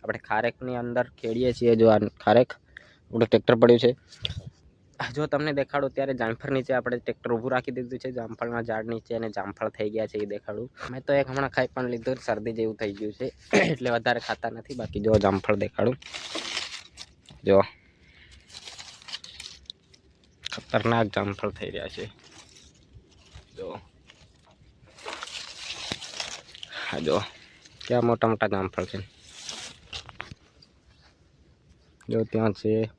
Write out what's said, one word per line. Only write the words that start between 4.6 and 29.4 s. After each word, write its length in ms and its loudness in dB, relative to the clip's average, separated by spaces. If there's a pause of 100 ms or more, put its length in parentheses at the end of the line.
જો 120 -2
તમને 300 -2
દેખાડું, 400 -2
ત્યારે 180 -2
જામફળ 380 -2
નીચે 220 0
આપણે 240 0
ટ્રેક્ટર 340 -6
ઊભું 200 0
રાખી 240 -2
દીધું 280 -8
છે. 80 -6
જામફળના 500 -6
ઝાડ 300 -4
નીચે 240 -8
અને 140 -4
જામફળ 420 -6
થઈ 180 -4
ગયા 220 -4
છે 60 -6
એ 80 -4
દેખાડું. 420 -10 (180)
મેં 160 -10
તો 100 -2
એક 160 4
હમણાં 260 -4
ખાઈ 200 0
પણ 160 -4
લીધું, 300 -4
શરદી 380 -4
જેવું 180 -2
થઈ 160 -4
ગયું 240 -8
છે 100 -8 (260)
<clears throat> 200 4
એટલે 220 -2
વધારે 260 0
ખાતા 300 -6
નથી. 260 -14
બાકી 300 -6
જો 120 6
જામફળ 380 2
દેખાડું, 400 0 (1500)
જો 180 8 (2750)
ખતરનાક 680 0
જામફળ 480 -4
થઈ 160 -10
રહ્યા 240 -10
છે. 100 -10 (1500)
જો, 280 -12 (3000)
હા, 200 -6
જો 220 2 (580)
કેવા 220 2
મોટા 260 4
મોટા 200 2
જામફળ 380 -2
છે. 120 -8 (3000)